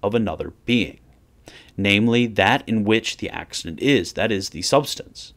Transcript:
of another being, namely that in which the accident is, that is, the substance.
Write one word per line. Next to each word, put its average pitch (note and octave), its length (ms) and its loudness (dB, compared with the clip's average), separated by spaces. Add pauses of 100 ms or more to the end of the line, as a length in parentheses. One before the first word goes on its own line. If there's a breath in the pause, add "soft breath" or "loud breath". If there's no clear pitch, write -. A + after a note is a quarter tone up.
of G2+ 100 0
another G#2 400 -4 (120)
being, A#2 340 -2 (800 loud breath)
namely A2+ 500 4
that G#2+ 400 2
in A2 160 0
which A2 340 0
the - 120 -8
accident E2 520 -10
is, A#2+ 320 2
that A2 200 0
is, F#2 160 -4
the E2 120 -10
substance. - 760 -2